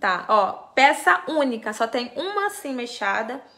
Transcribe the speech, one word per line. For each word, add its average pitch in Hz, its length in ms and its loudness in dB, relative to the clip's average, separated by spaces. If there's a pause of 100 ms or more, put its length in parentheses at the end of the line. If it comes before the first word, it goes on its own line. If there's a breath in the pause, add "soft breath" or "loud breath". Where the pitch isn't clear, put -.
Tá, 180 260 -2
ó. 208 240 4 (240)
Peça 302 540 4
única. 262 420 0
Só 226 160 -2
tem 240 260 -4
uma 403 340 -2
assim 311 260 -6
mechada 233 680 -4 (160 soft breath)